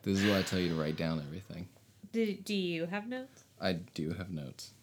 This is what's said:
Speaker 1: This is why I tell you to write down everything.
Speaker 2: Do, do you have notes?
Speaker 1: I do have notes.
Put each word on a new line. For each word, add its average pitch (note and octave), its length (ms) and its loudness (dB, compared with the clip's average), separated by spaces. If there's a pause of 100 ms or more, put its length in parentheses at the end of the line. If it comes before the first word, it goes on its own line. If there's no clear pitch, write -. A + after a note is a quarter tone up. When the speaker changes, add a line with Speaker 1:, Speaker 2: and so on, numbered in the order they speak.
Speaker 1:
This G2 160 4
is G2 80 6
why G2+ 120 6
I - 20 4
tell F#2+ 160 2
you F2+ 120 4
to E2 40 2
write D#2 240 2
down E2 220 0
everything. E2+ 480 -8 (440)
Speaker 2:
Do, A3 220 2
do G3+ 220 -4
you F3 320 0
have G#3 200 -4
notes? B3+ 360 -8 (180)
Speaker 1:
I - 120 2
do E2 400 -2
have F#2 180 -6
notes. D2 400 -8 (120)